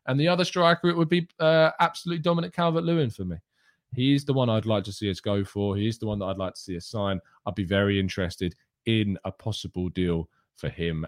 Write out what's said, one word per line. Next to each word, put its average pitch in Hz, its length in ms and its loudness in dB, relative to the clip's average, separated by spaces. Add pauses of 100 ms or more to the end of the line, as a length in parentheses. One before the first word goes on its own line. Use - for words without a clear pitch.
And 135 120 0
the 160 100 2
other 180 160 2
striker, 175 440 2
it 170 80 2
would 165 120 2
be, 175 180 2 (120)
uh, 160 300 6 (100)
absolutely 170 440 0
Dominic 170 300 0
Calvert-Lewin 165 580 0
for 98 120 -10
me. 87 140 -6 (580)
He 135 200 4
is 143 100 0
the 143 80 0
one 127 160 2
I'd 110 160 2
like 104 200 2
to 101 60 -8
see 101 200 -4
us 90 80 -6
go 101 240 0
for. 101 340 -2
He 101 100 0
is 113 120 -4
the 113 80 -6
one 104 100 -4
that 98 80 -4
I'd 95 140 -4
like 92 160 -6
to - 40 -18
see 92 160 -10
us 85 120 -10
sign. 98 340 -2 (240)
I'd 98 80 -4
be 104 100 -4
very 98 360 2
interested 92 560 -4 (320)
in 107 360 2
a 95 80 -6
possible 92 560 -6
deal 85 420 0 (280)
for 80 100 -6
him. 80 400 -4